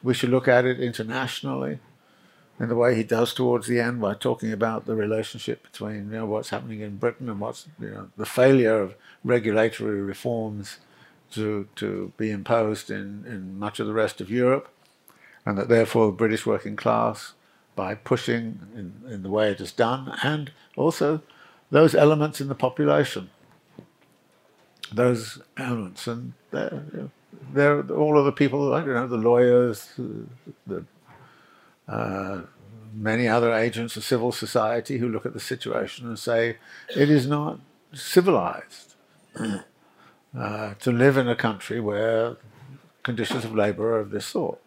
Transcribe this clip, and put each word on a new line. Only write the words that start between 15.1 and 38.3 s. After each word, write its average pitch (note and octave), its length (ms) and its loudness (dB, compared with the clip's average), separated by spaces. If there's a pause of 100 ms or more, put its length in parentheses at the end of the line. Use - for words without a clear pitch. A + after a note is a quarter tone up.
and G#2 140 0
that G2+ 100 -2
therefore A2+ 380 6
the G#2 60 4
British A2 340 0
working G#2 300 -2
class, A2+ 580 0 (400)
by G2 200 -4
pushing A#2 640 -2 (160)
in, G#2+ 380 -14
in G2+ 100 -10
the F#2+ 60 -8
way G#2+ 220 2
it G2 100 -4
is F2+ 100 -10
done, B2+ 520 0
and D3 280 -2 (260)
also D#3 440 2 (500)
those D3 240 8
elements D3+ 460 4
in C#3 80 -6
the C#3 60 -2
population, C#3+ 760 0 (1600)
those A2+ 520 0 (160)
elements, A#2 480 -6
and B2 260 -8 (180)
they're, - 340 -6 (680)
they're C#3+ 400 4
all D3+ 260 4
of C#3+ 60 6
the C#3 80 2
people, C#3 400 2
I C#3+ 80 2
don't C#3 140 -4
know, A#2+ 120 0
the B2 120 -2
lawyers, A#2+ 720 4 (760)
the, F2 180 -8 (1000)
uh, G2 560 -6 (520)
many A2 340 0
other A#2 240 4
agents A#2 440 -2
of G#2+ 80 -10
civil A#2+ 280 0
society A#2 640 -2
who A#2+ 120 -2
look G#2+ 180 -6
at - 80 -8
the A2 60 -10
situation A2+ 640 -6
and A2+ 120 -10
say, A#2 380 0 (400)
"It D3 140 6
is C#3 160 6
not D3 340 -4 (320)
civilized, - 1040 0 (200)